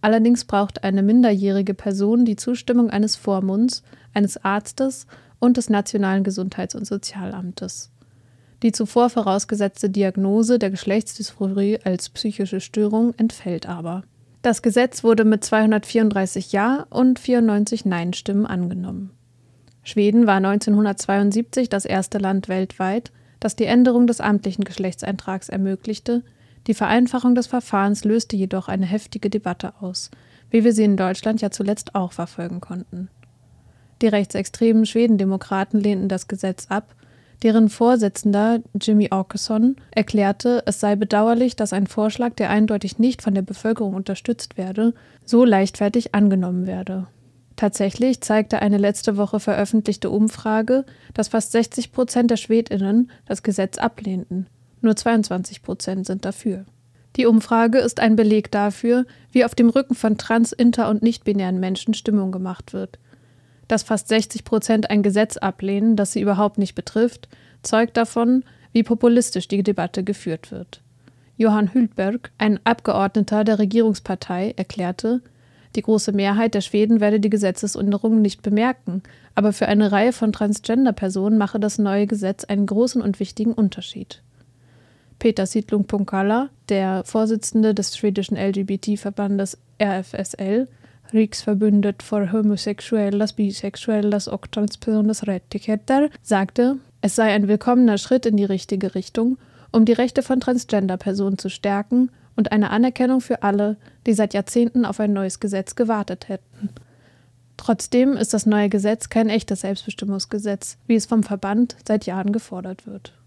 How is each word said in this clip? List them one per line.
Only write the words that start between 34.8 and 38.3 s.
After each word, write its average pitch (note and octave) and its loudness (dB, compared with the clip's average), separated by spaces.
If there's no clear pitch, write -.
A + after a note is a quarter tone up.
Schwedendemokraten G3 0
lehnten G3+ 0
das F#3+ -4
Gesetz F#3+ -6
ab, - -6
deren A3 4
Vorsitzender A3 2